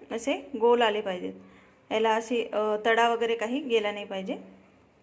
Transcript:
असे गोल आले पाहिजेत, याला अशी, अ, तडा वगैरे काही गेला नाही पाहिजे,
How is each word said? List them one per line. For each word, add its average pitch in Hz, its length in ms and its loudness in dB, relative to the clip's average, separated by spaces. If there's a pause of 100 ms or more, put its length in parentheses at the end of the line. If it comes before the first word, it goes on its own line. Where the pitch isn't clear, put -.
(120)
असे 277 380 -4 (100)
गोल 240 220 6
आले 214 200 2
पाहिजेत, 185 320 -6 (580)
याला 220 240 2
अशी, 226 320 -2
अ, - 120 -2 (260)
तडा 226 240 6
वगैरे 233 260 0
काही 233 240 -4
गेला 226 320 0
नाही 202 140 -8
पाहिजे, 196 340 -8 (640)